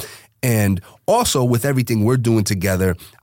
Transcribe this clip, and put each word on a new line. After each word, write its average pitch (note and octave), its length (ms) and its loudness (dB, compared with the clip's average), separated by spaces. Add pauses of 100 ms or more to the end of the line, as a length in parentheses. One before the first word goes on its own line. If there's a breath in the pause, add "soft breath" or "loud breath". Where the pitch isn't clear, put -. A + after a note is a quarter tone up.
(420 loud breath)
And G#2 400 0 (240 loud breath)
also G3 380 2
with B2 220 0
everything A#2+ 400 0
we're B2 120 2
doing A2+ 280 2
together, F#2 500 0 (280 loud breath)